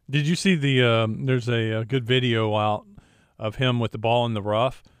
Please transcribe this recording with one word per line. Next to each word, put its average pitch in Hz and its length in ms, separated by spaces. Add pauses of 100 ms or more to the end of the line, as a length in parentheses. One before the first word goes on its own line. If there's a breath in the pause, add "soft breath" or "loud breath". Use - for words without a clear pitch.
Did 143 200
you 170 80
see 190 180
the, 139 300
um, 113 420
there's 123 240
a, 110 300
a 113 60
good 120 200
video 113 500
out 107 300 (540 soft breath)
of 107 160
him 127 240
with 113 120
the 120 60
ball 117 300
in 113 80
the 104 80
rough, 110 400 (160 soft breath)